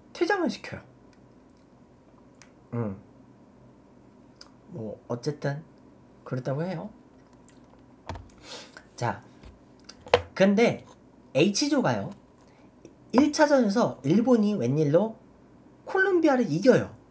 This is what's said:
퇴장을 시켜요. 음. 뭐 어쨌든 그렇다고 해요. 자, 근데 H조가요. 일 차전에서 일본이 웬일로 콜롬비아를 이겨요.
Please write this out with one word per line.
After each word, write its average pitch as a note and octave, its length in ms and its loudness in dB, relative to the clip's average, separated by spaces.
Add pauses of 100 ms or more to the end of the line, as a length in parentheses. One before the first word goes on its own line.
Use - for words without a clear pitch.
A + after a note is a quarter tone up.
(140)
퇴장을 F4 360 -2
시켜요. - 320 -10 (1900)
음. A2 240 -6 (1700)
뭐 A2 380 -12
어쨌든 C#3+ 560 -8 (600)
그렇다고 C3+ 400 -6
해요. F3+ 260 -8 (2000)
자, A2 280 -4 (1120)
근데 G3+ 500 2 (480)
H조가요. F#3+ 760 0 (1040)
일 D4 200 2
차전에서 A#3+ 720 2
일본이 G#3 500 2
웬일로 D#3 600 0 (720)
콜롬비아를 D#4+ 680 2
이겨요. E3+ 440 2 (160)